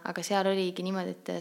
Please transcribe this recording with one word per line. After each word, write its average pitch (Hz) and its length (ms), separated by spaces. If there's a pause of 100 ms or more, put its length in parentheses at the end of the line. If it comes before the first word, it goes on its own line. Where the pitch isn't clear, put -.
(120)
aga 175 140
seal 196 260
oligi 185 340
niimoodi, 185 320
et - 240